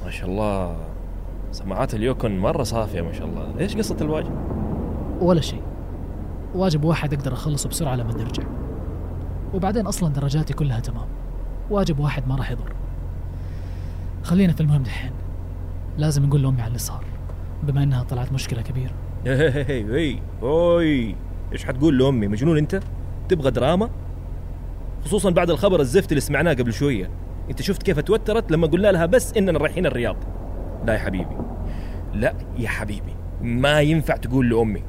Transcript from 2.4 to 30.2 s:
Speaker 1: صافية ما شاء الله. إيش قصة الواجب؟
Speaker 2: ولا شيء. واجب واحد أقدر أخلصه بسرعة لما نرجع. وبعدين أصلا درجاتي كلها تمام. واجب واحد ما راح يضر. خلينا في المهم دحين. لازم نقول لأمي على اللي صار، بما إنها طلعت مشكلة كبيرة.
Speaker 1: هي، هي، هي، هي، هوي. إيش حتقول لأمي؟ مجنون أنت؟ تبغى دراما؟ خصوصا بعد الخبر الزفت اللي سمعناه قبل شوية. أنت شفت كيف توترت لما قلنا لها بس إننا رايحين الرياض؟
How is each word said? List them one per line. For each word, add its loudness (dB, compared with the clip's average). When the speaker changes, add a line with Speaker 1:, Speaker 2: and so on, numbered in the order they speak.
Speaker 1:
صافية 0
ما -2
شاء -6
الله. -6
إيش -2
قصة -2
الواجب؟ 0
Speaker 2:
ولا 6
شيء. -4
واجب 2
واحد 2
أقدر -2
أخلصه -2
بسرعة 0
لما -2
نرجع. -2
وبعدين 2
أصلا 0
درجاتي 0
كلها 0
تمام. -4
واجب 2
واحد 0
ما 2
راح -2
يضر. -4
خلينا 4
في 0
المهم 4
دحين. -4
لازم 2
نقول 4
لأمي 2
على -2
اللي -2
صار، -6
بما 2
إنها 2
طلعت -2
مشكلة -2
كبيرة. -4
Speaker 1:
هي، 4
هي، 0
هي، 0
هي، -4
هوي. 4
إيش -6
حتقول 4
لأمي؟ 4
مجنون 2
أنت؟ 0
تبغى 4
دراما؟ 2
خصوصا 2
بعد 6
الخبر 4
الزفت 4
اللي 4
سمعناه 2
قبل 2
شوية. 0
أنت -4
شفت 0
كيف 2
توترت 2
لما 4
قلنا 6
لها 4
بس 4
إننا 4
رايحين 0
الرياض؟ 2